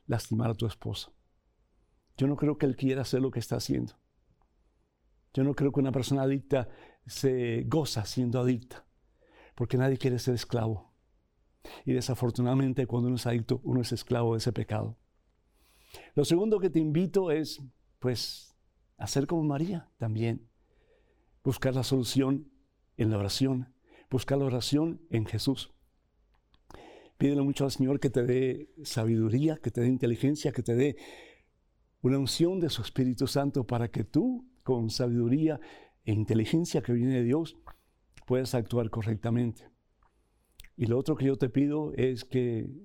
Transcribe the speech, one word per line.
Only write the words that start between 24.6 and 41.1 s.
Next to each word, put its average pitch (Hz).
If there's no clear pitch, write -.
en 113
Jesús. -
Pídele 143
mucho 139
al 135
Señor 135
que 143
te 123
dé 127
sabiduría, 117
que -
te 120
dé 120
inteligencia, 131
que 120
te 117
dé 131
una 135
unción 170
de 165
su -
Espíritu 127
Santo 139
para 120
que -
tú, 240
con 117
sabiduría 123
e 110
inteligencia 113
que 120
viene 123
de 123
Dios, 151
puedas 127
actuar 117
correctamente. 113
Y -
lo 117
otro 147